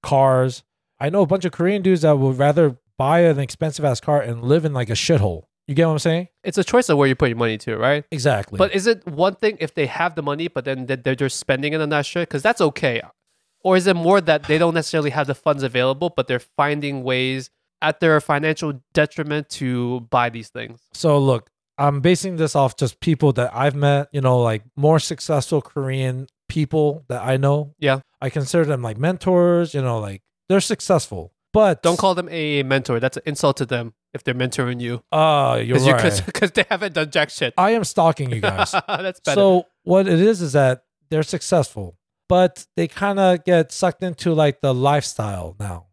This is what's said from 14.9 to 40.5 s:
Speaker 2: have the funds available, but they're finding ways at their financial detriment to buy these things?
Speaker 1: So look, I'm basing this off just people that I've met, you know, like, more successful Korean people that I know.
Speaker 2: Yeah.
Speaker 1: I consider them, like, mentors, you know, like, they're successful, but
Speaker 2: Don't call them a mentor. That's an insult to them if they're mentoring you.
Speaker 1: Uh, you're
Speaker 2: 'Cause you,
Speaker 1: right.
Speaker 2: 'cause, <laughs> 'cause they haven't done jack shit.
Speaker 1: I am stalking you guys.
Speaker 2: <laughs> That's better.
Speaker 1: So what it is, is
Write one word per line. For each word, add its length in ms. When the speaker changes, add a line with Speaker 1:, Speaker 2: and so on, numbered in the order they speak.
Speaker 2:
have 180
the 60
funds 280
available, 480
but 160
they're 140
finding 640
ways 460
at 200
their 200
financial 600
detriment 560
to 500
buy 180
these 200
things? 320
Speaker 1:
So 260
look, 320
I'm 220
basing 360
this 200
off 200
just 220
people 360
that 200
I've 220
met, 360
you 100
know, 180
like, 240
more 220
successful 640
Korean 640
people 600
that 140
I 140
know. 420
Speaker 2:
Yeah. 220
Speaker 1:
I 80
consider 360
them, 180
like, 160
mentors, 720
you 100
know, 180
like, 220
they're 100
successful, 720
but 280
Speaker 2:
Don't 140
call 180
them 160
a 340
mentor. 360
That's 160
an 80
insult 320
to 100
them 280
if 120
they're 100
mentoring 460
you. 300
Speaker 1:
Uh, 540
you're 140
Speaker 2:
'Cause 80
you, 80
Speaker 1:
right. 80
Speaker 2:
'cause, 180
<laughs> 140
'cause 160
they 180
haven't 240
done 180
jack 200
shit. 260
Speaker 1:
I 140
am 140
stalking 460
you 120
guys. 300
Speaker 2:
<laughs> 160
That's 320
better. 200
Speaker 1:
So 260
what 220
it 140
is, 220
is 100